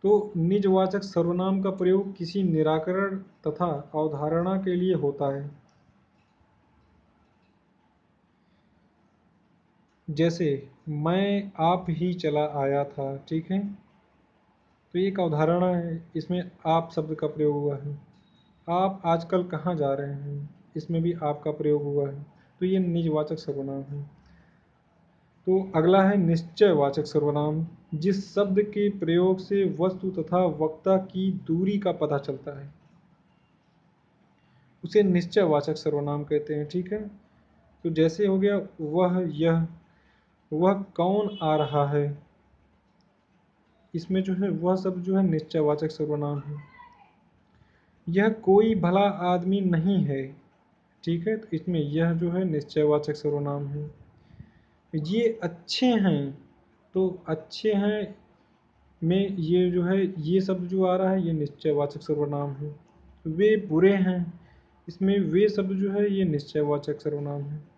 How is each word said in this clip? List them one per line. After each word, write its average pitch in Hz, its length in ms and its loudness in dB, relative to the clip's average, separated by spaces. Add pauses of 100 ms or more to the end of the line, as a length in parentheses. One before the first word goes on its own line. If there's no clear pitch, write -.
तो 202 340 2
निजवाचक 190 640 2
सर्वनाम 180 600 0
का 196 80 0
प्रयोग 190 460 0
किसी 185 260 -4
निराकरण 170 720 0
तथा 156 800 -6
अवधारणा 156 640 0
के 185 180 -2
लिए 180 200 2
होता 139 420 -2
है। 143 140 -8 (4000)
जैसे 156 580 0 (200)
मैं 190 720 -2
आप 180 320 2
ही 175 240 -2
चला 151 320 0
आया 143 380 0
था, 139 320 -6 (120)
ठीक 160 220 -6
है। 202 240 -2 (1160)
तो 175 60 -2
ये 196 100 2
एक 190 120 -4
अवधारणा 170 480 2
है, 170 480 -4
इसमें 180 340 -4 (160)
आप 165 300 2
शब्द 156 180 -4
का 156 120 -4
प्रयोग 151 280 0
हुआ 143 220 -2
है। 143 220 -10 (680)
आप 190 360 0
आजकल 170 400 0
कहाँ 175 300 -4
जा 139 200 0
रहे 143 200 -6
हैं, 143 400 -10 (220)
इसमें 165 260 -2
भी 170 100 0
आप 147 320 -4
का 151 60 0
प्रयोग 147 320 0
हुआ 143 280 -2
है। 139 260 -14 (240)
तो 185 60 0
ये 190 120 2
निजवाचक 165 600 0
सर्वनाम 139 440 -6
है। 143 200 -10 (1400)
तो 190 300 2
अगला 180 320 6
है 202 80 4
निश्चयवाचक 165 880 2
सर्वनाम, 151 600 0 (280)
जिस 190 400 -2
शब्द 202 280 2
के 208 280 0
प्रयोग 180 480 2
से 185 420 -2
वस्तु 190 300 -2
तथा 175 340 0
वक्ता 156 520 0
की 190 360 -2
दूरी 190 460 0
का 190 140 0
पता 151 260 -2
चलता 139 420 -8
है, 143 140 -18 (2000)
उसे 208 180 4
निश्चयवाचक 170 720 2
सर्वनाम 147 500 -2
कहते 147 300 -2
हैं, 147 140 -4
ठीक 180 240 -4
है। 208 160 -6 (760)
तो 165 60 0
जैसे 160 360 2
हो 190 120 2
गया 202 240 2 (180)
वह, 180 540 0
यह, 165 340 2 (840)
वह 175 200 4
कौन 196 680 -2
आ 156 140 2
रहा 143 320 2
है, 143 340 -2 (1700)
इसमें 185 280 -2
जो 190 120 -2
है 190 140 0
वह 175 280 0
शब्द 190 260 -4
जो 190 140 0
है 190 100 4
निश्चयवाचक 151 640 0
सर्वनाम 147 500 -4
है। 147 220 -12 (1500)
यह 190 200 4
कोई 220 460 6
भला 190 360 4
आदमी 180 500 0
नहीं 175 440 2
है, 135 420 -6 (580)
ठीक 170 240 -2
है। 220 80 0
तो 214 160 -12
इसमें 165 280 -2
यह 160 320 0
जो 170 180 0
है 185 140 0
निश्चयवाचक 151 720 0
सर्वनाम 143 520 -4
है। 147 240 -8 (1040)
ये 214 480 0
अच्छे 175 440 -4
हैं, 160 520 2 (560)
तो 185 320 -2
अच्छे 165 460 -4
हैं 208 460 -2 (840)
में 190 240 2
ये 180 420 2
जो 175 120 0
है 185 400 0
ये 180 180 2
शब्द 185 280 -4
जो 190 160 0
आ 180 120 2
रहा 185 140 0
है 190 160 0
ये 165 60 0
निश्चयवाचक 147 680 -2
सर्वनाम 147 520 -4
है। 147 240 -10 (500)
वे 202 300 2
बुरे 180 360 4
हैं, 180 480 0 (480)
इसमें 190 320 0
वे 185 280 4
शब्द 196 240 -2
जो 196 200 -2
है 202 220 0
ये 190 100 2
निश्चयवाचक 147 760 -2
सर्वनाम 143 420 -6
है। 147 200 -10 (160)